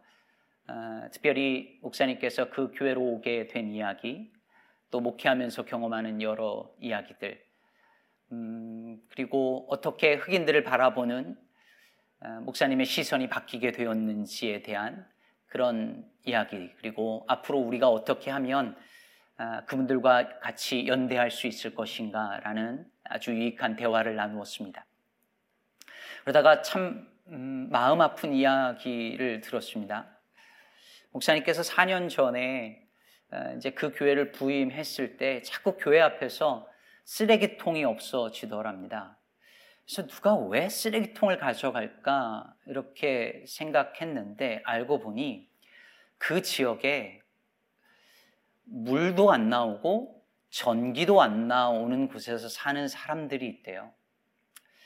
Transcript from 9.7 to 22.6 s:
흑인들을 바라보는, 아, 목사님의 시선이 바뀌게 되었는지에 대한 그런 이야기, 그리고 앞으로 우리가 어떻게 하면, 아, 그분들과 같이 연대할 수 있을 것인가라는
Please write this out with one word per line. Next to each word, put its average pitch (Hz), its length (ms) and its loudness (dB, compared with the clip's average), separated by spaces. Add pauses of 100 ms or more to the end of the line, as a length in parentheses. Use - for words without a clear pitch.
흑인들을 151 480 2
바라보는, 127 760 2 (840)
아, 113 180 -12
목사님의 131 440 2
시선이 131 440 0
바뀌게 120 420 -2
되었는지에 110 880 -2
대한 107 460 -8 (400)
그런 117 600 -2 (160)
이야기, 104 540 -2
그리고 110 500 -4
앞으로 139 300 0
우리가 123 320 4
어떻게 120 400 2
하면, 135 480 -2 (600)
아, 117 280 -8
그분들과 127 720 2
같이 123 480 -4
연대할 127 460 2
수 - 160 -6
있을 110 260 -8
것인가라는 110 1120 -6 (200)